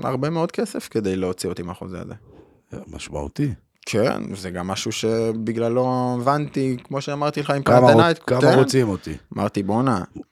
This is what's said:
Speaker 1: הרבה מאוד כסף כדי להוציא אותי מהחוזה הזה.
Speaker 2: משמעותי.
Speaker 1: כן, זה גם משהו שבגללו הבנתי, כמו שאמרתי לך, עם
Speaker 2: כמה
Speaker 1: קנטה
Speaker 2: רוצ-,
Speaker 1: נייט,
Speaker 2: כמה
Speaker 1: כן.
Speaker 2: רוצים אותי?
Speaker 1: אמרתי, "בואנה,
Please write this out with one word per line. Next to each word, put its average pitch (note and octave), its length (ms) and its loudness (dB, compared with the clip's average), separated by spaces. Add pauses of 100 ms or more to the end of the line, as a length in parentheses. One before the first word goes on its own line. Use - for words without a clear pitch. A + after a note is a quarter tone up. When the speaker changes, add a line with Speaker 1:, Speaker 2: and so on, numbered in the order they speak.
Speaker 1:
הרבה C3 280 -2
מאוד E3+ 220 -2
כסף - 380 -6
כדי G2 260 0
להוציא F#2 320 -4
אותי F2+ 140 -6
מהחוזה F2 380 -10
הזה. F2+ 140 -12 (720)
Speaker 2:
משמעותי. D2+ 680 -6 (340)
Speaker 1:
כן, G#2+ 360 0 (120)
זה F#2+ 160 -10
גם F2+ 160 -8
משהו G2 260 -6
שבגללו A#2 1300 -2
הבנתי, C3+ 640 -2
כמו C#3 160 -6
שאמרתי D3 400 -4
לך, D3+ 100 -4
עם C#3 120 0
Speaker 2:
כמה B2 180 6
Speaker 1:
קנטה B2 120 8
Speaker 2:
רוצ-, - 100 8
Speaker 1:
נייט, E3+ 240 4
Speaker 2:
כמה C3 140 2
Speaker 1:
כן. D3 180 6
Speaker 2:
רוצים C3 300 4
אותי? E2 280 -6 (200)
Speaker 1:
אמרתי, G2+ 260 -2
"בואנה, G#2+ 400 0 (300)